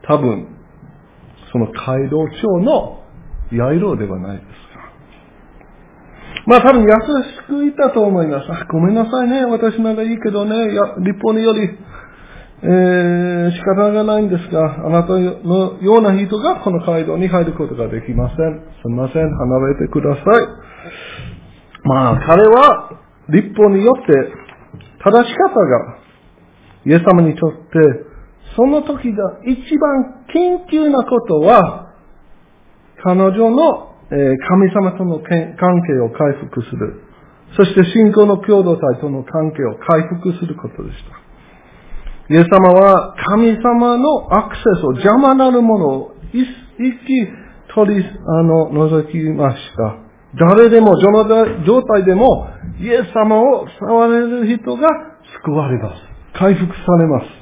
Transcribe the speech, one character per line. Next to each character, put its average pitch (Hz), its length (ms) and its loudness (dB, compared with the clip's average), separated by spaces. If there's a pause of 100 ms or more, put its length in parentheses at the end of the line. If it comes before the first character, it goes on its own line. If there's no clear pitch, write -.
多 147 120 0
分、 113 300 -4 (1000)
そ 120 80 -4
の 110 140 -2
街 135 380 -6
道 156 160 -2 (160)
長 190 180 -2
の 247 400 -2 (520)
ヤ 120 200 -2
イ 170 80 0
ロ 190 160 -2
で 104 100 -6
は 95 120 -10
な 95 160 -12
い - 20 -14
で - 60 -18
す - 40 -20
か。 - 60 -20 (1900)
ま 233 100 6
あ、 226 60 6
多 262 120 6
分 233 80 4
優 208 60 4
し 214 40 6 (540)
く 285 140 -4
言 285 120 0
っ - 20 -16
た 269 160 0
と 220 120 0
思 196 200 0
い 160 40 -2
ま 139 160 -4
す。 - 100 -16
「あ、 - 180 -10
ご 165 100 -2
め 185 120 2
ん - 20 0
な 226 160 0
さ 254 140 -2
い 240 60 0
ね。 262 160 0
私 226 340 -2
な 220 140 -2
ら 220 80 -4
い 226 100 -4
い 220 80 -6
け 214 100 -4
ど 202 140 -4
ね。 214 280 -2
い - 20 -6
や、 202 240 -2
立 196 240 -2
法 220 100 0
に 220 100 -2
よ 220 120 2
り、 208 160 -4 (920)
え - 40 -6
ー、 175 840 0
仕 175 100 -10
方 202 300 0
が 214 120 -2
な 214 140 0
い 214 60 0
ん 202 40 -4
で 180 100 -2
す - 120 -10
が、 160 360 -4
あ 156 40 -4
な 170 140 2
た 180 80 -4
の 190 60 0 (640)
よ 208 180 4
う 220 40 4
な 196 120 2
人 196 240 -4
が 311 180 -2
こ - 140 -4
の 170 100 -2
街 165 260 -4
道 160 100 -4
に 180 120 -2
入 175 180 0
る - 60 -6
こ 151 140 -8
と 127 80 -10
が 113 140 -6
で 113 140 -8
き 123 100 -10
ま 120 160 -2
せ - 60 -10
ん。 160 280 -4 (200)
す 120 60 -8
み 117 60 -4
ま 127 180 -4
せ 160 100 -2
ん。 151 120 -4
離 131 340 -2
れ 139 180 -2
て - 20 -10
く 147 140 -4
だ 147 140 -2
さ - 40 -14
い。」 - 40 -20 (1600)
ま 131 260 2
あ、 - 40 0 (100)
彼 170 200 6
は 254 440 4 (380)
立 190 260 0
法 208 160 4
に 196 140 0
よ 247 80 4
っ - 140 -4
て 175 60 4 (880)
正 233 280 4
し - 60 -12
か 381 140 2
っ - 20 -14
た 233 80 0
が、 123 360 -2 (880)
イ 143 60 2
エ 170 60 4
ス 170 60 0
様 175 180 4
に 156 140 2
と 165 120 -4
っ 151 40 -6
て - 640 0 (420)
そ 240 100 2
の 285 160 0
時 262 300 -8
が 196 320 -6
一 262 340 -4
番 277 460 -2 (100)
緊 359 360 0
急 311 180 0
な 269 160 0
こ 240 220 0
と 156 140 0
は、 190 520 2 (1120)
彼 185 180 2
女 202 300 2
の、 285 400 0 (200)
え 143 40 -8
ー、 135 220 2 (120)
神 185 240 4
様 190 200 0
と 185 120 -6
の 165 140 -4
け 170 180 -4
ん-、 160 200 -6
関 180 260 2
係 143 180 -2
を 113 100 -2
回 143 240 -2
復 131 280 -10
す - 80 -14
る。 117 320 -10 (540)
そ 202 80 6
し 175 100 -2
て、 185 100 4
信 208 280 4
仰 208 120 4
の 202 140 2
共 196 240 2
同 170 140 0
体 139 240 -2
と 147 100 -8
の 135 140 -8
関 156 260 -4
係 143 140 -6
を 107 120 -6
回 165 260 0
復 175 360 -6
す 175 80 -8
る 151 80 -10
こ - 140 -14
と - 160 -16
で - 80 -14
し - 40 -16 (1300)
た。 147 60 0
イ - 40 6
エ 170 60 6
ス 170 40 0
様 185 240 6
は 190 420 4 (120)
神 220 360 2
様 240 360 2
の 277 360 -2
ア 208 140 2
ク - 80 -14
セ - 60 -14
ス - 40 0 (200)
を 131 60 0
邪 196 260 2
魔 269 160 4
な 262 160 4
る 247 100 2
も 220 180 2
の 160 100 0
を 135 260 -6 (180)
一-、 254 140 -2 (320)
一 247 140 -2 (140)
気 254 220 0 (460)
取 208 220 2
り、 185 80 0
あ 165 380 -2
の、 160 280 2
除 156 400 0
き 165 80 -6 (120)
ま 147 260 0
し - 0 - (200)
た。 110 200 -6 (400)
誰 202 340 6
で 226 100 6
も、 202 180 6
ど 196 120 4
の 214 540 2
状 240 180 4
態 208 220 0
で 185 100 4
も、 214 340 2 (320)
イ 196 80 -8
エ 240 160 0
ス - 80 -14
様 214 280 2
を 247 260 2 (120)
触 233 300 2
れ 233 120 2
る 240 260 -4 (120)
人 247 180 -8
が 294 120 0 (560)
救 156 80 -4
わ 147 160 -2
れ 127 100 -2
ま 110 120 -8
す。 - 120 -20 (360)
回 190 160 4
復 180 200 -4
さ - 60 -14 (180)
れ 165 80 4
ま 139 140 0
す。 - 60 -16 (160)